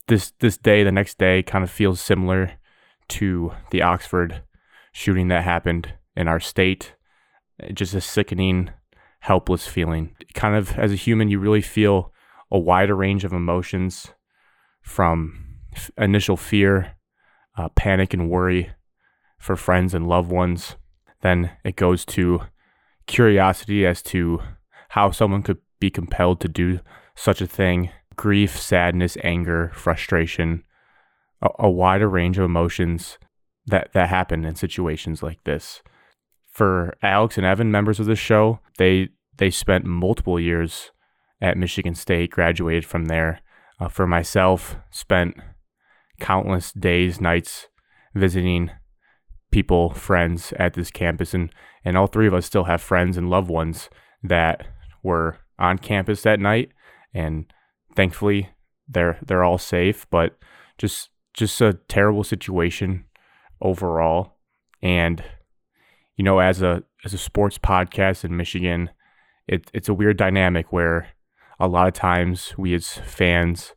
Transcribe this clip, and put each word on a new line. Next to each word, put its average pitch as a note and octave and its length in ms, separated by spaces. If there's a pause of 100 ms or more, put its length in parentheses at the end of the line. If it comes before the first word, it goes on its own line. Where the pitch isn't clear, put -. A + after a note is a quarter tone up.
This, G#2+ 320
this A2+ 160
day, G#2 280
the G2 80
next G2 260
day, F#2 240
kind F#2+ 220
of E2+ 80
feels F#2+ 280
similar F#2 520 (560)
to F2+ 460 (180)
the F2+ 100
Oxford F2 640 (480)
shooting F#2 380
that F2 140
happened E2+ 500 (220)
in F2 120
our E2 120
state. - 540 (800)
Just G2 220
a F#2 60
sickening, F#2 680 (520)
helpless F#2 440
feeling. E2 500 (200)
Kind G#2 200
of, G2+ 220
as G#2 140
a G2+ 40
human, A2 340
you G2+ 100
really G#2 240
feel G2+ 500 (380)
a G2 80
wider F#2 360
range G2 300
of F2+ 80
emotions F2+ 800 (720)
from E2 760 (180)
f-, - 220
initial G2+ 400
fear, G2 600 (600)
uh, E2 120
panic F#2+ 440
and F2 160
worry F2+ 440 (640)
for - 160
friends F2+ 400
and E2 120
loved F2 220
ones. F2+ 460 (460)
Then F2 280 (140)
it F#2+ 120
goes F2+ 300
to F2 360 (640)
curiosity G2+ 800
as F2 160
to E2+ 360 (500)
how G2+ 200
someone G2 320
could G2 160 (220)
be G2 100
compelled F2+ 520
to F2+ 60
do F2 320 (360)
such - 260
a F2+ 60
thing, F2+ 420 (280)
grief, G2+ 400
sadness, F2 640
anger, E2+ 500
frustration, E2 920 (800)
a, - 80 (100)
a G#2 100
wider F#2 380
range F2+ 300
of F#2+ 80
emotions E2+ 720 (480)
that, G2+ 260
that F#2 160
happen F2 380
in D#2+ 100
situations E2 640
like - 220
this. - 380 (680)
For F#2 520
Alex G#2 360
and F#2+ 80
Evan, G#2 260
members G#2 280
of G#2+ 60
the A2 100
show, A2 440 (180)
they, F#2 320 (260)
they G2 140
spent F#2 340
multiple F2+ 560
years E2+ 520 (500)
at F#2 160
Michigan F2+ 360
State, F2 380
graduated E2+ 540
from E2+ 200
there. D#2+ 360 (400)
Uh, F2 80
for F#2 180
myself, F2+ 720 (140)
spent F2 440 (840)
countless F#2+ 500
days, F2+ 480
nights F2 480 (460)
visiting F2+ 580 (800)
people, F2 380
friends F2 680
at F2+ 160
this F2 160
campus, E2+ 440
and, F2 200 (300)
and F2+ 140
all G2 100
three A2 200
of F#2 60
us F2+ 120
still F#2+ 180
have E2+ 180
friends F2+ 360
and F2+ 120
loved F2+ 200
ones E2 400 (340)
that F2 420 (380)
were E2 360 (200)
on F2+ 180
campus G2 440
that G#2+ 180
night, G#2+ 320 (420)
and D#2 380 (440)
thankfully G2 540 (400)
they're, F2 360
they're F#2 180
all F2+ 140
safe, F2+ 520
but E2+ 280 (400)
just, - 320 (240)
just - 280
a G#2 260
terrible G2+ 380
situation F#2 800 (560)
overall. F2 720 (480)
And, E2+ 420 (920)
you G2 80
know, F#2+ 140
as F#2 220
a, F2 220 (220)
as F#2+ 80
a F2+ 40
sports - 400
podcast F#2 680
in F2 100
Michigan, F2 540 (580)
it, - 260
it's - 140
a G#2+ 60
weird G#2 240
dynamic F#2 560
where E2+ 340 (500)
a F#2 120
lot F2 180
of F#2 60
times F2+ 640
we F#2 160
as - 240
fans F2 800